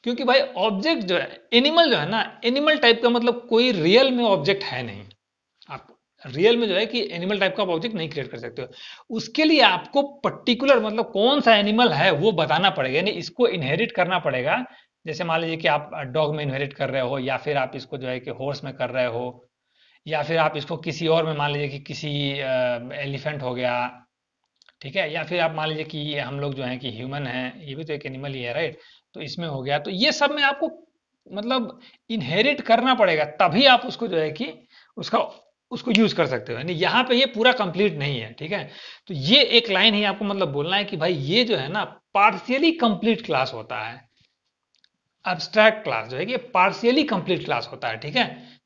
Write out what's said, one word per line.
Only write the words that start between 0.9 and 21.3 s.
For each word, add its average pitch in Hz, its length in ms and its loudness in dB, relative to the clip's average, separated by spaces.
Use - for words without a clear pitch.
जो 180 140 2
है, - 240 -4
एनिमल 294 380 6
जो 190 60 4
है 151 120 -2
ना, 214 360 -4
एनिमल 294 320 2
टाइप 233 260 4
का 240 60 4
मतलब 240 400 0
कोई 240 220 4
रियल 214 400 6
में 240 120 0
ऑब्जेक्ट 196 400 2
है 127 200 -6
नहीं। 101 200 -12
आप 139 180 -16
रियल 185 320 4
में 233 100 0
जो 180 80 0
है 214 100 2
कि 233 260 -4
एनिमल 185 280 -2
टाइप 185 160 2
का 214 80 0
आप 185 60 -2
ऑब्जेक्ट 185 260 -2
नहीं 160 140 -4
क्रिएट 135 180 -6
कर 123 100 -12
सकते 120 240 -10
हो। 123 60 -10
उसके 240 340 -2
लिए 311 180 6
आपको 202 400 2
पर्टिकुलर 254 800 2
मतलब 214 320 -2
कौन 240 300 2
सा 226 140 8
एनिमल 214 340 4
है 165 220 4
वो 165 200 2
बताना 165 380 2
पड़ेगा, 131 280 0
यानी 190 140 0
इसको 170 360 -2
इनहेरिट 175 440 -2
करना 180 280 0
पड़ेगा। 151 460 0
जैसे 160 180 -6
मान 165 180 0
लीजिए 165 160 -4
कि 165 100 0
आप 147 260 0
डॉग 151 420 -2
में 151 80 -6
इनहेरिट 135 300 -4
कर 135 160 -4
रहे 131 120 -2
हो 131 180 -2
या 127 180 -2
फिर 143 200 -2
आप 131 180 -2
इसको 135 220 -10
जो 123 100 -8
है 127 120 -6
कि 127 100 -10
हॉर्स 135 340 -6
में 135 100 -10
कर 123 160 -4
रहे 127 160 0
हो 123 440 -8
या 151 160 -2
फिर 165 140 0
आप 156 200 2
इसको 151 200 -6
किसी 160 300 -6
और 160 180 4
में 156 80 -2